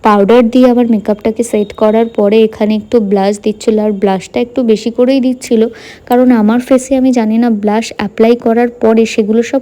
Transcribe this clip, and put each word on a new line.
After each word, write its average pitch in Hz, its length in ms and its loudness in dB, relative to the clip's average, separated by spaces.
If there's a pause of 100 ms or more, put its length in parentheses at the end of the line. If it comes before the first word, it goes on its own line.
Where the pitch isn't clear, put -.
পাউডার 220 460 4
দিয়ে 254 200 4
আমার 240 180 0
মেকআপটাকে 220 560 -4
সেট 208 300 -4
করার 220 320 0
পরে 220 380 2
এখানে 214 320 -2
একটু 214 240 -2
ব্লাশ 202 400 -2
দিচ্ছিল, 214 400 -2
আর 214 120 -2
ব্লাশটা 196 480 -4
একটু 247 240 -4
বেশি 220 280 0
করেই 254 280 0
দিচ্ছিল, 240 480 -2 (380)
কারণ 247 260 2
আমার 226 280 2
ফেসে 262 360 0
আমি 262 160 2
জানি 220 260 0
না 240 120 0
ব্লাশ 208 480 -2
অ্যাপ্লাই 220 380 0
করার 240 320 0
পরে 226 380 0
সেগুলো 220 380 -2
সব 262 180 -4